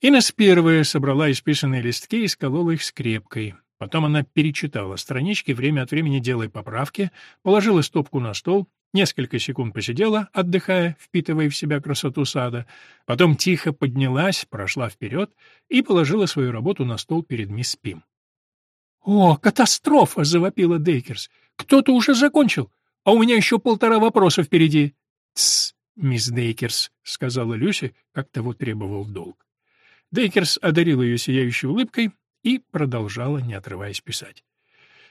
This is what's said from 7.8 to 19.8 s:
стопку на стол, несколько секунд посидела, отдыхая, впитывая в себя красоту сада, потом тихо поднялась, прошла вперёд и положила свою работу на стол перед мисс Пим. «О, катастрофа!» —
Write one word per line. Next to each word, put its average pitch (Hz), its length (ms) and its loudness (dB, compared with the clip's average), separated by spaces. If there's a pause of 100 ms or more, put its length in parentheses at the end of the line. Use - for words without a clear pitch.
стопку 143 380 -4
на 113 140 -6
стол, 180 340 -2 (260)
несколько 156 440 -2
секунд 120 360 -6
посидела, 190 600 -2
отдыхая, 180 680 -2
впитывая 156 500 -2
в 143 60 -8
себя 147 260 -4
красоту 143 440 -4
сада, 120 400 -6 (400)
потом 147 300 4
тихо 165 380 -2
поднялась, 135 760 -2
прошла 113 400 -6
вперёд 135 420 -6 (380)
и 262 120 2
положила 185 440 2
свою 127 260 -2
работу 127 320 -4
на 120 140 -6
стол 165 240 -4
перед 110 280 -8
мисс 110 260 -6
Пим. 87 280 -12 (1000)
«О, 196 320 6
катастрофа!» — 233 880 2